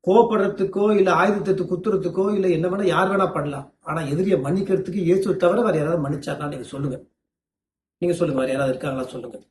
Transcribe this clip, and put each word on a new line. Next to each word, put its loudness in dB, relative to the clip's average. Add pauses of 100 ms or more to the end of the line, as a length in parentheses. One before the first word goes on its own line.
கோபப்படுறதுக்கோ 2 (100)
இல்ல 4
ஆயுதத்தை 2
எடுத்து 0
குத்துறதுக்கோ -2
இல்ல 0
என்ன 0
வேணா -2
யார் 2
வேணா 2
பண்ணலாம், -6 (140)
ஆனா -6
எதிரியை 2
மன்னிக்கிறதுக்கு -2
இயேசு 2
தவிர 2
வேற 2
யாராவது 0
மன்னிச்சாருன்னா -6
நீங்க -12
சொல்லுங்க, -6 (1000)
நீங்க 2
சொல்லுங்க, 0
வேற -2
யாராவது 0
இருக்காங்களா -4
சொல்லுங்க. -12 (120)